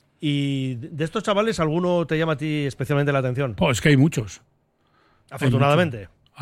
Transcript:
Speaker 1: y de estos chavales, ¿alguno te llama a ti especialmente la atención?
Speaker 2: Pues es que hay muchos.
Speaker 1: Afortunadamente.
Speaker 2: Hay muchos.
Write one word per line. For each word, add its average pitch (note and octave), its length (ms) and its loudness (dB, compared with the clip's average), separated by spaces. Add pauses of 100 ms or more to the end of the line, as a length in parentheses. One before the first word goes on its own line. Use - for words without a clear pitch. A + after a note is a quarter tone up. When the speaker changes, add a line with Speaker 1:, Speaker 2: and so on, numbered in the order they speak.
(200)
Speaker 1:
y C#3 540 -2
de C#3+ 300 -8
estos G3 180 -4
chavales, G#3 380 0
¿alguno E3+ 460 0
te D#3 120 -2
llama D#3+ 140 0
a C#3+ 40 -4
ti D3+ 300 -4
especialmente C#3+ 460 -2
la C3+ 80 2
atención? B2+ 340 -4
Speaker 2:
Pues D3 240 0
es - 20 -10
que D#3+ 100 2
hay C#3+ 60 8
muchos. C3 460 2 (880)
Speaker 1:
Afortunadamente. C#3 680 2
Speaker 2:
Hay G2+ 80 -12
muchos. - 160 -20 (200)